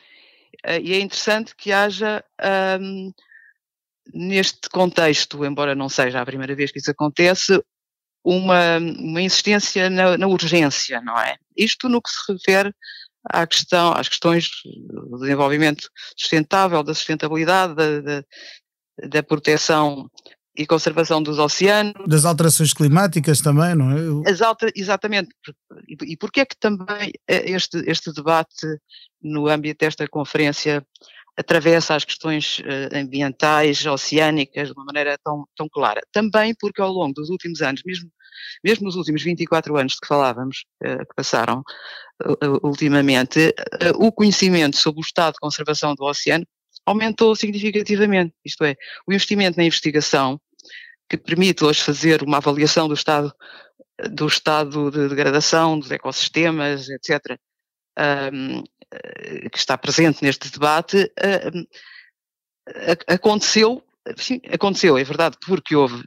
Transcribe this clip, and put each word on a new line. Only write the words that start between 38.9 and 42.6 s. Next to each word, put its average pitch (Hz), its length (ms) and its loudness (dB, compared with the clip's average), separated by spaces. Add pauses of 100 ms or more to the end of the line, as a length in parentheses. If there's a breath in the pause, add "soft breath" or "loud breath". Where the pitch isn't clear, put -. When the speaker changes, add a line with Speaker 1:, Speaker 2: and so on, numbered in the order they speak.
Speaker 1:
últimos 151 260 -2
vinte 170 200 -4
e 165 40 -4
quatro 156 320 -2
anos 135 160 0
de - 60 -10
que - 80 -16
falávamos, 131 580 -2 (180)
eh, 131 160 -6
que - 160 -14
passaram, 123 480 -2 (580 loud breath)
eh, - 260 -2 (160)